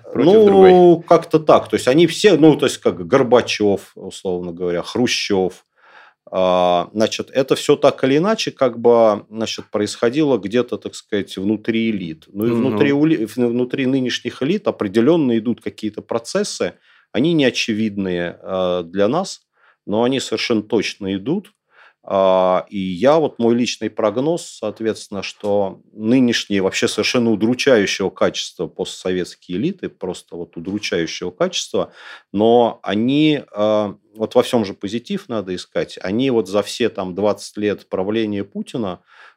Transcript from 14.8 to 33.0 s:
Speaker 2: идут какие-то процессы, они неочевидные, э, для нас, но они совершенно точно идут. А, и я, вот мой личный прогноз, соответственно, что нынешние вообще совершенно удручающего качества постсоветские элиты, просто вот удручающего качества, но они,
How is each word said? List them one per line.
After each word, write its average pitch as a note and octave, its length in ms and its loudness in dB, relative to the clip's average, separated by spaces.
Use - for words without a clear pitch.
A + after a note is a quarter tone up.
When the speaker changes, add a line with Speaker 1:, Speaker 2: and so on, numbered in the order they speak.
Speaker 2:
идут A2+ 220 -4
какие-то G#2 400 -10
процессы, - 720 -6
они D3+ 200 0
неочевидные, G2+ 1080 -2
э, F#2 440 -4
для G2 240 0
нас, F3+ 320 -4
но G#2+ 160 0
они B2+ 180 0
совершенно G#2+ 420 -2
точно G#2 520 -4
идут. B2+ 380 -6
А, F#2 640 2
и G#2 100 -8
я, F#2+ 400 2
вот D3 200 -2
мой A#2 160 2
личный A2+ 340 -4
прогноз, C3 540 -2
соответственно, G#2 640 -8
что G2+ 580 -4
нынешние A2 680 0
вообще F#2+ 280 0
совершенно A#2 420 0
удручающего G#2+ 800 2
качества - 560 -4
постсоветские F2+ 920 -8
элиты, C#3+ 300 -6
просто - 480 -12
вот E2+ 200 -12
удручающего F2+ 720 -6
качества, - 640 -4
но A2+ 500 4
они, C3+ 580 0